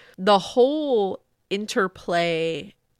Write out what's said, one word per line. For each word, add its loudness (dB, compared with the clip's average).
the 4
whole 0
interplay -4